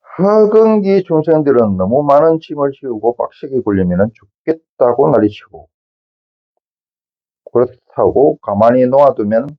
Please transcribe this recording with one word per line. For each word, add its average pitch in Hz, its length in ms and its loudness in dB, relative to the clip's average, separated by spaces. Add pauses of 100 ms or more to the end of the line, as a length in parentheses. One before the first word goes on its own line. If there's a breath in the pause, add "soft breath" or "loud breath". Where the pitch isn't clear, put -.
학응기 208 1000 0
중생들은 143 720 0
너무 113 260 -2
많은 156 380 2
짐을 143 380 -6
지우고 117 380 -4
빡세게 - 440 -8
굴리면은 95 520 -2
죽겠다고 - 960 -4
난리치고, 107 600 -4 (1800)
그렇다고 123 880 -2
가만히 117 500 0
놓아두면 127 600 0 (100)